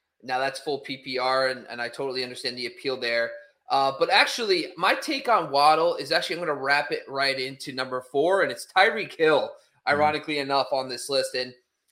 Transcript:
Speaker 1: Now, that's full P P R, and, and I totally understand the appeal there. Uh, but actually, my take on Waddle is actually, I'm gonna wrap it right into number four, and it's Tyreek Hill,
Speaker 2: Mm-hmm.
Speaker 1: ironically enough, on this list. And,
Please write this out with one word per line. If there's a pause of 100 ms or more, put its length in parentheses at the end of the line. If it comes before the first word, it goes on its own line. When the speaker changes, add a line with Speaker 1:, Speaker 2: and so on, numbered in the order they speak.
(220)
Speaker 1:
Now,
that's
full
P
P
R,
and,
and
I
totally
understand
the
appeal
there. (400)
Uh,
but
actually, (100)
my
take
on
Waddle
is
actually,
I'm
gonna
wrap
it
right
into
number (100)
four,
and
it's (100)
Tyreek
Hill, (340)
Speaker 2:
Mm-hmm.
Speaker 1:
ironically
enough,
on
this
list.
And, (400)